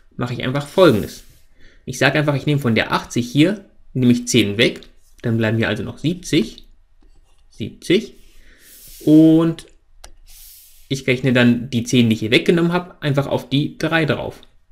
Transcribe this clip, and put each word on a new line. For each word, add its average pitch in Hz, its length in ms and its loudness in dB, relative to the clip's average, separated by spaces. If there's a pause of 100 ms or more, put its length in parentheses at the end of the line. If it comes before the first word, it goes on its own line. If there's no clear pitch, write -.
(160)
mache 123 180 -8
ich 117 100 -8
einfach 139 240 -6
Folgendes. 127 560 2 (640)
Ich - 140 -12
sage 143 180 2
einfach, 147 180 0
ich 131 100 -6
nehme 147 140 0
von 117 160 0
der - 160 -2
achtzig 127 380 -4
hier, 170 360 0 (280)
nehme 123 200 2
ich - 140 -2
zehn 101 300 2
weg, 143 240 0 (400)
dann 113 160 -2
bleiben 113 200 -2
hier 110 100 0
also 107 160 -4
noch - 160 -12
siebzig, - 680 -4 (840)
siebzig. - 640 -4 (920)
Und 160 640 4 (1200)
ich 135 160 -8
rechne 127 280 0
dann 120 360 2
die 117 140 -4
zehn, 120 260 2
die 113 40 2
ich 107 80 -4
hier 110 100 -4
weggenommen 170 400 2
habe, 175 300 -6
einfach 147 260 -2
auf - 220 -6
die 143 280 -2
drei 160 280 -2
drauf. - 360 -6 (300)